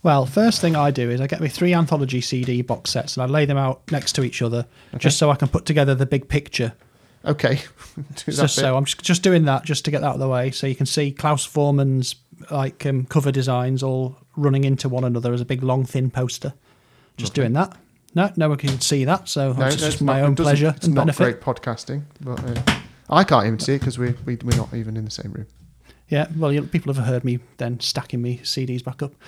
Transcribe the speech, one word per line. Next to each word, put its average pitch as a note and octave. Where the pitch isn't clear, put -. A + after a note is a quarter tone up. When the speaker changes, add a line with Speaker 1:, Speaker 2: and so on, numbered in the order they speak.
Speaker 1:
Well, C#3+
first G#3+
thing E3
I D3
do B2
is B2
I C#3
get D#3
my D#3+
three F3+
anthology C#3+
C B2+
D B2
box A#2+
sets -
and B2+
I B2+
lay D3
them C#3+
out C3
next C#3+
to C#3
each -
other A#2+
Speaker 2:
Okay. -
Speaker 1:
just -
so D3+
I C#3
can C#3
put -
together C#3
the C3
big C#3
picture. C3
Speaker 2:
Okay. C#3
<laughs> -
Do C#3+
that -
Speaker 1:
Just C#3+
Speaker 2:
bit. -
Speaker 1:
so C3
I'm C#3
just, -
just F3+
doing F3
that C#3
just D3+
to D3+
get D3
that D3
out B2+
of C3
the C3+
way. B2+
So C3+
you C3
can C3+
see C#3+
Klaus D3+
Voormann's, C#3
like, C3+
um, C3+
cover C#3
designs C3
all C3
running C#3
into C3+
one B2+
another A#2+
as B2
a A#2+
big, C3
long, C3
thin B2+
poster. B2+
Just -
Speaker 2:
Lovely. C#3
Speaker 1:
doing A2+
that. F3+
No, F#3+
no D#3
one C#3+
can C3+
see C#3
that, F3+
so C3+
Speaker 2:
No, C3
Speaker 1:
it's -
Speaker 2:
no, C3
Speaker 1:
just D3+
Speaker 2:
it's -
Speaker 1:
my C#3
Speaker 2:
not, C#3
Speaker 1:
own C#3+
Speaker 2:
it -
doesn't, D3+
Speaker 1:
pleasure D3
Speaker 2:
it's -
Speaker 1:
and D#3
Speaker 2:
not C3+
Speaker 1:
benefit. D#3+
Speaker 2:
great A#2+
podcasting, B2+
but, B2+
uh, -
I E3
can't B2
even A2
see C3+
it C#3
'cause A#2+
we, B2
we, A#2+
we're B2
not A2
even A2
in A2
the G#2+
same -
room. -
Speaker 1:
Yeah, D3+
well, D#3
you, C#3+
people C#3+
have C3
heard B2
me B2
then A#2+
stacking -
me B2
C C3+
Ds B2
back B2+
up. C#3+